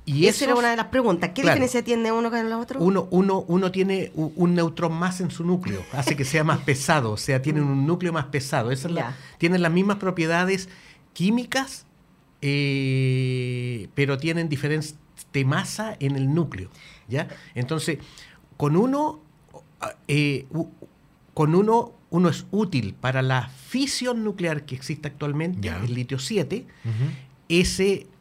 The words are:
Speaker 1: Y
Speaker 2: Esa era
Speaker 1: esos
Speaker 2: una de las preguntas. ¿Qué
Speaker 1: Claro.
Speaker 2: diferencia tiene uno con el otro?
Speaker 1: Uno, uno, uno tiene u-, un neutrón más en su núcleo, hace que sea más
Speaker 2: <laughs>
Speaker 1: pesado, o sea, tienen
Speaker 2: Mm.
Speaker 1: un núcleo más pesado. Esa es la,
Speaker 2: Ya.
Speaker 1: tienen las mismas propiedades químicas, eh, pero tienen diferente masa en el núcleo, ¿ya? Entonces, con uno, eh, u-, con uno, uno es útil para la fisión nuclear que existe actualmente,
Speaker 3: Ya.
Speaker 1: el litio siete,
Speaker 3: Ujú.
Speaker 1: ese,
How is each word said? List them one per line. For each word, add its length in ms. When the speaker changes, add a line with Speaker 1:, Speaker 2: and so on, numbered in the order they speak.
Speaker 1:
Y 220
Speaker 2:
Esa 180
era 80
Speaker 1:
esos 60
Speaker 2:
una 120
de 60
las 100
preguntas. 460
¿Qué 100
Speaker 1:
Claro. 120
Speaker 2:
diferencia 260
tiene 300
uno 180
con 100
el 120
otro? 300
Speaker 1:
Uno, 300
uno, 360
uno 240
tiene 440
u-, 200
un 180
neutrón 400
más 280
en 100
su 140
núcleo, 360
hace 240
que 80
sea 180
más 160
Speaker 2:
<laughs> 60
Speaker 1:
pesado, 460
o 60
sea, 240
tienen 220
Speaker 2:
Mm. 80
Speaker 1:
un 160
núcleo 240
más 140
pesado. 460
Esa 180
es 40
la, 80
Speaker 2:
Ya. 160
Speaker 1:
tienen 240
las 100
mismas 260
propiedades 680
químicas, 720
eh, 1300
pero 220
tienen 320
diferente 460
masa 540
en 160
el 180
núcleo, 360
¿ya? 200
Entonces, 420
con 180
uno, 440
eh, 440
u-, 180
con 220
uno, 380
uno 180
es 220
útil 420
para 280
la 280
fisión 760
nuclear 420
que 100
existe 320
actualmente, 600
Speaker 3:
Ya. 160
Speaker 1:
el 100
litio 260
siete, 480
Speaker 3:
Ujú. 260
Speaker 1:
ese, 580